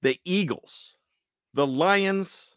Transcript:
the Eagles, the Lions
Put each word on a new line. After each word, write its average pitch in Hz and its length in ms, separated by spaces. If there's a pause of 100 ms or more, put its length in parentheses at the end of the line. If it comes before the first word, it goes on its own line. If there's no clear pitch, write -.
the 135 220
Eagles, - 720 (580)
the 143 140
Lions 190 880